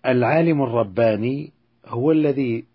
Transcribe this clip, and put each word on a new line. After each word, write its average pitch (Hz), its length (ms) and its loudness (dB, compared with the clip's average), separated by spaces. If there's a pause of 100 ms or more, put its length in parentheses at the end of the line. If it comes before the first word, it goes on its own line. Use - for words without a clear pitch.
العالم 143 580 2
الرباني 113 880 -2 (340)
هو 120 260 -2
الذي 135 640 0